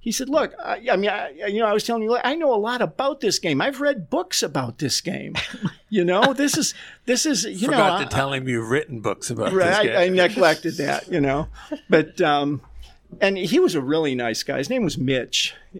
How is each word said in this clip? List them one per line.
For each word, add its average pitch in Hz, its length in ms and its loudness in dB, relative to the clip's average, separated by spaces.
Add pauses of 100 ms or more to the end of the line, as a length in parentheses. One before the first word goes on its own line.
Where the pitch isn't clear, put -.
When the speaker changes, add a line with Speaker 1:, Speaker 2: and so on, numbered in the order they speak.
Speaker 1:
He 226 120 -4
said, 262 160 -4
"Look, 285 340 0
I, 214 300 -6
I 190 40 4
mean, 202 120 0
I, 202 220 -4
you 202 300 -4
know, 226 60 4
I 208 60 2
was 208 120 2
telling 233 180 -2
you, 233 200 2
I 262 120 0
know 320 180 2
a 226 40 2
lot 233 260 -2
about 269 380 -2
this 196 180 0
game. 156 240 0
I've 262 180 -2
read 277 300 -2
books 349 320 -2
about 139 360 -4
this 135 220 -2
game." - 400 -8
<laughs> - 40 -6 (460)
You 196 140 2
know, 277 280 4
this 277 240 0
is, - 180 -2 (320)
this 247 180 2
is, 226 200 0
you 190 240 -4
Speaker 2:
Forgot 196 320 4
Speaker 1:
know, 147 40 -2
Speaker 2:
to - 80 -6
Speaker 1:
I, - 60 0
Speaker 2:
tell 139 140 0
him 131 160 -2
you've 117 200 -2
written 135 300 -2
books 104 320 -4
about 113 220 -2
Speaker 1:
right, 185 160 4
Speaker 2:
this 190 100 4
game. 117 180 2
Speaker 1:
I, 180 100 4
I - 20 2
neglected 175 720 4
that, 143 280 -2
you 175 140 0
know. 143 260 0 (420)
But, 160 320 2
um, 147 420 0 (580)
and 196 180 2
he 190 220 2
was 262 160 4
a 147 40 0
really 143 360 0
nice 113 260 -2
guy. 139 160 -4
His - 100 -4
name 247 140 0
was 156 160 0
Mitch. 127 560 -2 (260)